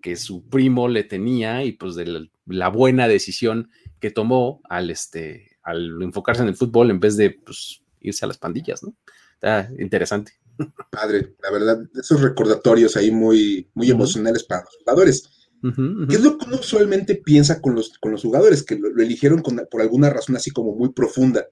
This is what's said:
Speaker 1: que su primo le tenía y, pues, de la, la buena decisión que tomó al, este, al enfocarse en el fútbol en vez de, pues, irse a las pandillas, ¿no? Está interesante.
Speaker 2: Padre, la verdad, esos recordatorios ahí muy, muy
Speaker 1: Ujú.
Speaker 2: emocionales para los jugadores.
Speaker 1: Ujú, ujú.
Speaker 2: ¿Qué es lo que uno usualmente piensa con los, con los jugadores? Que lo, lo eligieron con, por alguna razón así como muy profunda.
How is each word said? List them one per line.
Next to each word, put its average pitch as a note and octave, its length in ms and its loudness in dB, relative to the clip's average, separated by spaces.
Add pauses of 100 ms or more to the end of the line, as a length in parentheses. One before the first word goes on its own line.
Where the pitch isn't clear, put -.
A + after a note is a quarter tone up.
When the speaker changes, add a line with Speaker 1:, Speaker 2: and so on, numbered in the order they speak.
Speaker 1:
que F2 160 -8
su F2+ 320 -14
primo B2+ 380 2
le A2+ 160 -2
tenía A2+ 600 -4
y, A#2+ 80 -4
pues, F2+ 240 -10
de E2+ 100 -8
la, D#2+ 220 -10 (180)
la F#2 220 -4
buena B2 400 4
decisión A2+ 640 0 (300)
que G#2+ 120 -6
tomó B2 580 0
al, F2+ 220 -4
este, - 720 -14
al E2+ 400 -8
enfocarse A2 400 -2
en G#2+ 60 0
el F#2 60 -4
fútbol A#2+ 360 4
en F#2 80 0
vez G#2 180 2
de, G#2 140 4
pues, - 500 -18 (200)
irse - 220 -8
a - 40 -6
las - 100 -10
pandillas, - 460 -10
¿no? - 120 -18 (380)
Está G#2+ 460 -2
interesante. G#2 540 -4 (580)
Speaker 2:
Padre, G#2+ 500 -4
la - 100 -8
verdad, A2 280 0 (200)
esos C#3+ 220 2
recordatorios A#2 760 4
ahí G#2 120 2
muy, A2 640 2
muy A#2+ 140 0
Speaker 1:
Ujú. B2 80 6
Speaker 2:
emocionales A2 480 0
para - 200 -6
los - 140 -20
jugadores. - 720 2 (140)
Speaker 1:
Ujú, B2+ 180 -4
ujú. D#3+ 260 -4
Speaker 2:
¿Qué C#3+ 80 2
es G#3+ 60 4
lo D4+ 160 0
que - 80 -12
uno B3 120 -6
usualmente G3+ 580 0
piensa D3 460 4
con C3 120 0
los, A2 240 -6
con A2 140 -6
los G2+ 100 -6
jugadores? D3+ 420 4
Que A2 120 -6
lo, G2+ 140 -4
lo A2+ 120 0
eligieron C#3+ 400 2
con, B2 180 -4 (120)
por A2+ 100 -4
alguna B2+ 300 4
razón - 240 -4
así - 160 -8
como A2+ 240 -4
muy B2 180 -2
profunda. B2 580 0